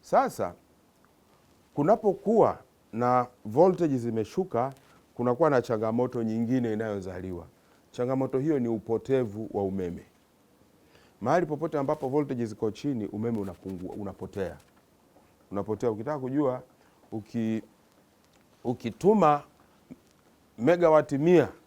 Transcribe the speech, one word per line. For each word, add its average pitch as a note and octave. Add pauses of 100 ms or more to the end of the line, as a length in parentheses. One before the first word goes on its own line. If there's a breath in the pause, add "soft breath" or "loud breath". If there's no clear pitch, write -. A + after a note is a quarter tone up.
Sasa, E3+ (1200)
kunapokuwa F#3+ (340)
na B2 (180)
voltage D#3
zimeshuka, A#2 (420 soft breath)
kunakuwa B2
na B2+
changamoto A#2
nyingine A2+
inayozaliwa. F#2 (440 soft breath)
Changamoto C3
hiyo D3
ni A#2+
upotevu A2+
wa G2+
umeme. F#2 (1160 soft breath)
Mahali D#3+
popote D3+
ambapo C#3
voltage C3+
ziko G#2+
chini, B2
umeme A2+
unapungua, F#2
unapotea. F#2+ (960)
Unapotea. G2+
Ukitaka A2+
kujua, C3 (500 soft breath)
uki-, A2 (1000)
ukituma D3 (1160)
megawati D3+
mia D#3 (180)